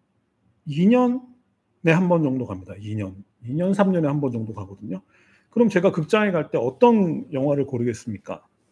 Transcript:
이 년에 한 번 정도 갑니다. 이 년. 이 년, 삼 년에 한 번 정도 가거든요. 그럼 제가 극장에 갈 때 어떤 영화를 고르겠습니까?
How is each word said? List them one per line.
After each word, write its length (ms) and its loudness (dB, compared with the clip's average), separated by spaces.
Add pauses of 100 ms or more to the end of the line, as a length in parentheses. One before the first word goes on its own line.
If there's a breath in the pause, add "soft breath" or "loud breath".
(680)
이 200 0
년에 320 4 (680)
한 220 4
번 140 4
정도 240 -2
갑니다. 320 -12
이 160 -10
년. 300 -8 (200)
이 100 -8
년, 200 0
삼 160 4
년에 160 2
한 140 0
번 100 -2
정도 220 -6
가거든요. 500 -12 (460 soft breath)
그럼 200 2
제가 220 2
극장에 400 0
갈 200 -2
때 80 -2
어떤 760 2
영화를 340 0
고르겠습니까? 800 -6 (240)